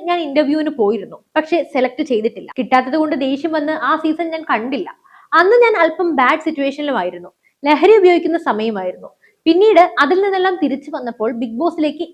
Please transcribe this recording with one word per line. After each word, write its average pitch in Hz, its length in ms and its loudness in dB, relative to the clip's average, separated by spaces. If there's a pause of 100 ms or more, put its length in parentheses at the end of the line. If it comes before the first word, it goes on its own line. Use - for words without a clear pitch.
ഞാൻ 349 180 0
ഇന്റർവ്യൂവിന് 302 540 0
പോയിരുന്നു, 202 380 -2 (180)
പക്ഷേ 311 220 -2 (140)
സെലക്ട് 254 380 -2
ചെയ്തിട്ടില്ല. 220 480 -4
കിട്ടാത്തത് 254 420 0
കൊണ്ട് 311 240 -2
ദേഷ്യം 277 320 -4
വന്ന് 302 180 -4 (140)
ആ 285 40 0 (120)
സീസൺ 320 300 -2
ഞാൻ 320 160 -8
കണ്ടില്ല. 240 400 -4 (500)
അന്ന് 392 240 4
ഞാൻ 453 100 4 (100)
അല്പം 330 260 0 (100)
ബാഡ് 285 260 2
സിറ്റുവേഷനിലുമായിരുന്നു, 269 840 -4 (380)
ലഹരി 302 320 6
ഉപയോഗിക്കുന്ന 339 480 4
സമയമായിരുന്നു. 202 600 -4 (380)
പിന്നീട് 359 340 6 (220)
അതിൽ 320 200 2
നിന്നെല്ലാം 381 400 0
തിരിച്ചു 277 320 -4
വന്നപ്പോൾ 240 440 -6
ബിഗ് 226 220 -8
ബോസിലേക്ക് 330 520 -2